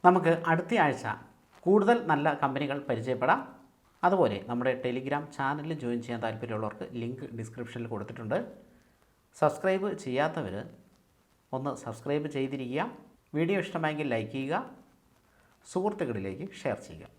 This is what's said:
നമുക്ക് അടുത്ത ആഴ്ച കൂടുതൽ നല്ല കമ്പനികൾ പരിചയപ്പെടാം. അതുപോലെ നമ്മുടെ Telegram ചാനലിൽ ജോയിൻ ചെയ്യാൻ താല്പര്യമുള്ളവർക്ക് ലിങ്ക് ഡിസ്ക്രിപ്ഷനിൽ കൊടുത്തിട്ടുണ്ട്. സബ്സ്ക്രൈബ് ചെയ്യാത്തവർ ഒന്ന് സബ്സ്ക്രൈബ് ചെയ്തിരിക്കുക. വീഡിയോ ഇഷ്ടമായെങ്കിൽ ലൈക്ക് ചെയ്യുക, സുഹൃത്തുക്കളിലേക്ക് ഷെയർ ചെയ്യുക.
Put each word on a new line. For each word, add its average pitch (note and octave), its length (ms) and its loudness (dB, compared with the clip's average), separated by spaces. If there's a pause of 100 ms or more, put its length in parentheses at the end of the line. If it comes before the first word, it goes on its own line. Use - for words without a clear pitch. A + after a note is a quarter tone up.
നമുക്ക് F3 260 8 (200)
അടുത്ത F3+ 340 2
ആഴ്ച B2 200 0 (600)
കൂടുതൽ G#3 300 8 (160)
നല്ല D3 200 4 (100)
കമ്പനികൾ C#3 460 0
പരിചയപ്പെടാം. B2+ 520 2 (640)
അതുപോലെ D3 340 4 (100)
നമ്മുടെ B2 220 2 (140)
Telegram C3+ 380 -2 (120)
ചാനലിൽ D3 480 -2
ജോയിൻ A#2+ 220 -2
ചെയ്യാൻ A#2+ 200 -4
താല്പര്യമുള്ളവർക്ക് A2 640 -4 (140)
ലിങ്ക് B2 220 -8 (140)
ഡിസ്ക്രിപ്ഷനിൽ A#2 560 -8
കൊടുത്തിട്ടുണ്ട്. A2 440 -4 (1040)
സബ്സ്ക്രൈബ് F#3+ 500 2 (140)
ചെയ്യാത്തവർ C3+ 520 -2 (1000)
ഒന്ന് C3+ 180 -2 (100)
സബ്സ്ക്രൈബ് C#3+ 520 -2
ചെയ്തിരിക്കുക. C3+ 540 -2 (480)
വീഡിയോ E3+ 280 2
ഇഷ്ടമായെങ്കിൽ D#3 500 -2
ലൈക്ക് A2 200 -4
ചെയ്യുക, D3+ 280 -2 (1080)
സുഹൃത്തുക്കളിലേക്ക് C#3+ 760 -2 (160)
ഷെയർ A2+ 160 0 (100)
ചെയ്യുക. D#2+ 180 -16 (120)